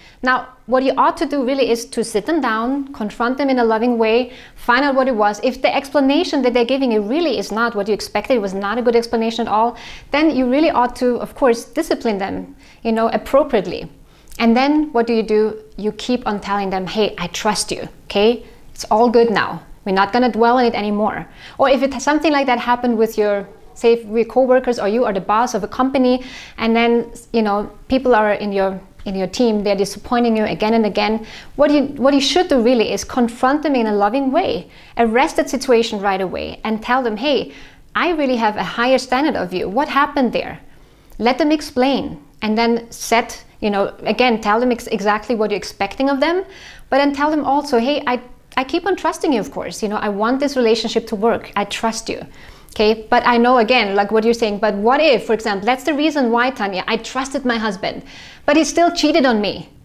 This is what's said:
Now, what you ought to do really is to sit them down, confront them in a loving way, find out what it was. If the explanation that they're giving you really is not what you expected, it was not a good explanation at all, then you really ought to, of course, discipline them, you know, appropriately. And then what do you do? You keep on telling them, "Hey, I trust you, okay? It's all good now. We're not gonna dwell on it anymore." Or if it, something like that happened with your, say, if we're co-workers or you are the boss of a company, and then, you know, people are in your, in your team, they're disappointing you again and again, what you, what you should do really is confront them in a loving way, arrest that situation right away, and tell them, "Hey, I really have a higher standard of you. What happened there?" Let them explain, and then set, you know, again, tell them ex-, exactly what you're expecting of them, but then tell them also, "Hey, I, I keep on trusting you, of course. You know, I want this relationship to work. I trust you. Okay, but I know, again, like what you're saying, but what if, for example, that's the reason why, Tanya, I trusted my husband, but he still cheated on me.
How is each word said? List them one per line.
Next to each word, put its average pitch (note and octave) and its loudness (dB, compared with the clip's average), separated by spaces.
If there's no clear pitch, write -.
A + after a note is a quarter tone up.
Now, B3+ -2
what C4 2
you C4+ 2
ought C#4 2
to E4 -2
do C#4+ -2
really C4+ 0
is A#3 0
to - -4
sit G#3+ -4
them D#4+ 0
down, B3+ -2
confront A#3+ -4
them C#4+ 0
in C4 2
a A#3+ 2
loving A3+ 2
way, A#3 2
find B3 0
out C#4 2
what C4 2
it B3 0
was. G#3 0
If B3 -2
the C#4+ 2
explanation C#4 0
that A#3+ 0
they're A#3+ 4
giving C4 0
you G#3+ 2
really A#3 -2
is - -6
not A3+ -2
what G3+ -4
you G#3+ 2
expected, G#3 -2
it A#3 2
was G3 -6
not G3+ -4
a A#3+ -4
good A3+ 2
explanation A3+ 0
at - -2
all, A#3 2
then D#4 4
you B3+ 2
really C#4+ 4
ought B3 0
to, B3 0
of - -8
course, A#3 2
discipline C4+ -2
them, F#3 -8
you A#3 0
know, A3+ 2
appropriately. A3+ 0
And A#3 4
then D4 2
what A#3 2
do A#3+ 0
you A3 2
do? G#3+ 0
You G#3 -4
keep B3 -4
on G#3 -4
telling G3 -4
them, F#3 -4
"Hey, G3+ -2
I F3 -6
trust - -4
you, - -8
okay? A3+ 0
It's - -14
all A#3 4
good A#3 4
now. E3 -2
We're G3 -2
not G3 2
gonna B3 2
dwell A#3 4
on B3 4
it A3+ 0
anymore." G#3 -2
Or C4+ 4
if C4+ 4
it, C4+ -2
something D4+ 2
like C#4 2
that A#3+ 2
happened A#3+ 0
with A3 2
your, G3+ 0
say, A#3 4
if A#3 -6
we're A3 0
co-workers B3+ 2
or G#3 0
you A3+ 0
are G#3 -2
the F#3+ -4
boss A3 0
of G3 -2
a G3+ -8
company, B3+ 0
and A3+ 0
then, A#3 2
you A#3 0
know, G#3 -2
people B3 2
are G#3+ 4
in G#3 -6
your, G3 -2
in G3 -6
your F#3+ -2
team, G#3+ 0
they're G3+ 2
disappointing A3+ 0
you G#3+ 2
again G#3+ 0
and A3+ 4
again, G#3+ -2
what C#4+ 6
you, C#4+ 4
what C4 2
you C#4 4
should F4+ 2
do C#4 4
really A3 2
is G3 -4
confront B3+ 0
them D4 0
in A#3 2
a G#3+ 0
loving A3 2
way, D4 -2
arrest A#3+ 2
that D#4 0
situation A#3 0
right G3 -2
away, D#3 -6
and A3 -4
tell B3+ 0
them, A3 -2
"Hey, C4 -2
I C4+ 0
really C#4+ 0
have G#3+ 0
a F#3+ -4
higher A#3+ 0
standard C4 0
of F3+ -6
you. F3+ -4
What C4 -2
happened C#4 0
there?" - -6
Let A#3+ 0
them D4+ 2
explain, B3 -2
and G#3+ -2
then A#3 0
set, - -2
you G#3+ -2
know, G3 -2
again, A3+ 0
tell G#3+ 2
them B3 2
ex-, A#3 -4
exactly G#3+ -2
what G#3+ -2
you're G3+ -2
expecting G3+ -4
of C#4 0
them, E4+ 0
but C4 4
then C#4+ 2
tell D4 0
them D#4 -2
also, C#4+ 0
"Hey, C4+ 0
I, B3 -2
I C4 -2
keep E4+ -4
on F#4+ 0
trusting - -2
you, A#3 2
of E3+ -8
course. - -8
You G#3+ -4
know, G#3 -4
I G#3+ -2
want A3 0
this C#4 -2
relationship A3+ 0
to A3 -6
work. G#3 0
I G3+ -2
trust - -6
you. - -6
Okay, A3+ 0
but A#3+ 2
I A#3+ 4
know, B3 6
again, A3 2
like G3+ 0
what A3 2
you're A#3 4
saying, G#3+ -2
but G#3+ 0
what A#3 2
if, C#4 4
for - -2
example, G#3+ -2
that's C4 0
the D#4+ 0
reason C#4+ 2
why, A#3+ 2
Tanya, G3 -6
I A3+ -2
trusted C4+ -6
my A#3 0
husband, - -4
but D4 4
he D#4+ 4
still E4+ 4
cheated D#4 2
on A#3 2
me. F#3 -6